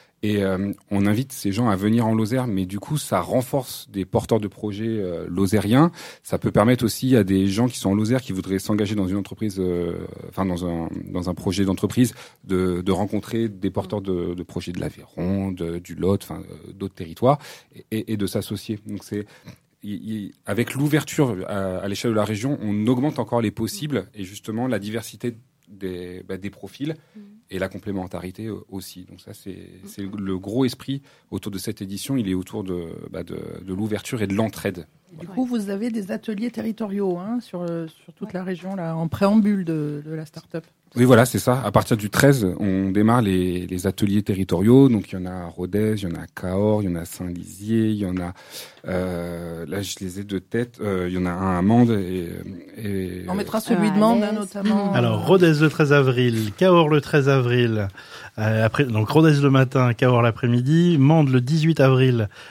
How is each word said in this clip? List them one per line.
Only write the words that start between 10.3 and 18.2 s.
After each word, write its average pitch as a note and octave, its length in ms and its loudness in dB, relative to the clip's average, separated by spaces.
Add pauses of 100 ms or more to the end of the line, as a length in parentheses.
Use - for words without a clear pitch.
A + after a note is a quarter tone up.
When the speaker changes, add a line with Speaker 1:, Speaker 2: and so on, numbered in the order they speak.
Speaker 1:
dans F2+ 220 -2
un, E2+ 220 -4 (160)
dans F2+ 260 -6
un F2 40 -2
projet G2 300 0
d'entreprise, G2 500 0 (280)
de, F#2 400 0
de F2+ 80 -2
rencontrer D3+ 580 -2
des G2 220 -4
porteurs G#2 320 -6
de, F2 320 -4
de F2+ 80 -8
projets F2 300 -8
de F2 80 -8
l'Aveyron, F#2 720 -4
de, F2 260 -6
du E2+ 160 -14
Lot, F#2 300 0
enfin, D#2+ 160 -12
euh, F2 320 -16
d'autres G2 240 -10
territoires, A#2 420 2 (380)
et, - 160 -20
et, A2 220 -4
et - 20 -4
de G2+ 100 -2